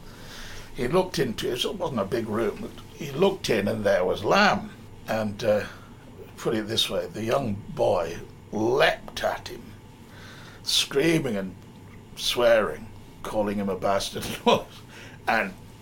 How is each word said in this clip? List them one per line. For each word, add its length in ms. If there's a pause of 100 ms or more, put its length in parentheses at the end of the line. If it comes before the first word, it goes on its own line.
(760)
he 100
looked 320
into 320
it. 140
It 100
wasn't 260
a 40
big 240
room. 420 (240)
He 160
looked 400
in, 160
and 160
there 220
was 180
Lam. 480 (380)
And, 340
uh, 220 (720)
put 180
it 140
this 200
way: 180
the 180
young 300 (160)
boy 480 (340)
leapt 720
at 240
him, 140 (1000)
screaming 760
and 180 (600)
swearing, 720 (380)
calling 320
him 120
a 80
bastard, 480 (220)
<laughs> 180 (640)
and 240 (300)